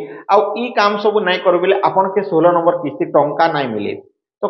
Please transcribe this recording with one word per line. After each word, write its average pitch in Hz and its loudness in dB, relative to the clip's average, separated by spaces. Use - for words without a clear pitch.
ଆଉ 202 6
ଇ 233 -4
କାମ 208 2
ସବୁ 214 2
ନାଇଁ 180 0
କରିବେ, 175 2
ବେଲେ 196 2
ଆପଣକେ 190 0
ଷୋହଳ 160 2
number 170 2
କିସ୍ତି 147 -4
ଟଙ୍କା 147 2
ନାଇଁ 139 -4
ମିଲେ। 104 -4
ତ - -4